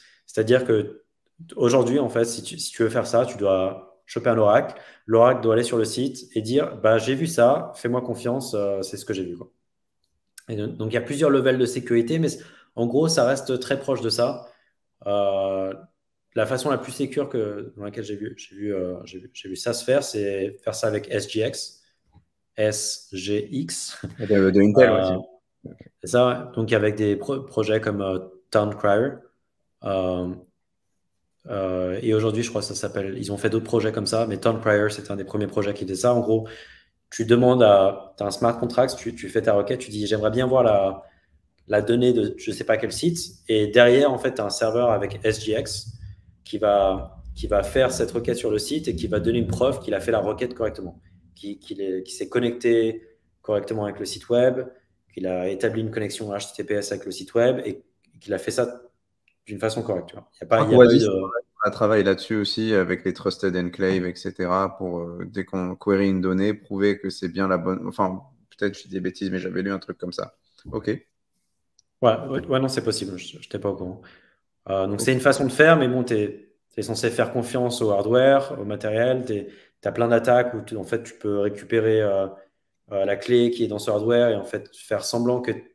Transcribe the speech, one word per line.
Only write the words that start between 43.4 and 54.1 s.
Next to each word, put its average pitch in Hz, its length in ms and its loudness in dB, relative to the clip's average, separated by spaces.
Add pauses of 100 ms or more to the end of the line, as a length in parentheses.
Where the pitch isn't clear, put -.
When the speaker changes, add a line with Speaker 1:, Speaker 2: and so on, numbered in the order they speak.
Speaker 1:
Et 107 200 2
derrière, 123 440 6
en 123 60 -4
fait, 127 160 -2
t'as 107 100 -4
un 101 60 -4
serveur 117 400 0
avec 101 340 -2
S 110 180 0
G 107 160 -2
X - 340 -8 (520)
qui - 140 -10
va, 101 640 2 (120)
qui - 120 -8
va 101 160 2
faire 131 280 2
cette 117 200 -2
requête 120 260 -2
sur 113 140 -4
le 107 80 0
site 151 280 -4
et 117 80 -2
qui 85 120 -6
va 107 120 -2
donner 113 200 0
une 113 80 0
preuve - 340 0
qu'il 104 140 -4
a 95 60 -2
fait 117 120 -2
la 107 80 2
requête 107 340 -4
correctement, 101 460 -8 (340)
qui, 101 240 -14
qu'il 98 220 -14
est, 95 220 -4
qu'il - 120 -14
s'est - 140 -8
connecté 117 760 0 (380)
correctement 104 440 -2
avec 101 140 -6
le 107 60 -8
site - 240 -10